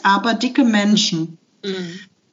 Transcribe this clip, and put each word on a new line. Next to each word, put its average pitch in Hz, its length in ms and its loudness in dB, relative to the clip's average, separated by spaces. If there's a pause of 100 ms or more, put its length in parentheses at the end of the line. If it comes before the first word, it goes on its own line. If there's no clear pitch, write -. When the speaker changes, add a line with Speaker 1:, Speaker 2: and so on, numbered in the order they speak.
Speaker 1:
aber 202 300 2
dicke 254 300 0
Menschen. 202 720 0 (260)
Speaker 2:
Mhm. 185 360 -8 (340)